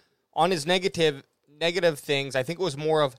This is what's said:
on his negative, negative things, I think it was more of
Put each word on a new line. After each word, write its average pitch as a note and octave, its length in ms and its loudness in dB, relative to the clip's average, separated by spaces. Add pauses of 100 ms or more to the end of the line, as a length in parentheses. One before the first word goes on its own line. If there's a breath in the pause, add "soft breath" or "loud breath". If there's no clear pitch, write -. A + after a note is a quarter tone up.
(340)
on E3+ 180 2
his D3+ 140 -2
negative, E3+ 580 0 (360)
negative E3+ 400 0
things, C#3 360 -2
I C3 80 0
think E3 160 -8
it F#3 40 -4
was C#3+ 140 -2
more D#3 240 2
of C#3 180 0